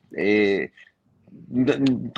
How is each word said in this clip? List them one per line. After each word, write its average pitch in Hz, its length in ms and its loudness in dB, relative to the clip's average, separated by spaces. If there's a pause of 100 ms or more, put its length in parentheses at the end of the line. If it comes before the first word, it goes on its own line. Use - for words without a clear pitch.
(160)
eh, 98 540 2 (840)
n-, 127 640 0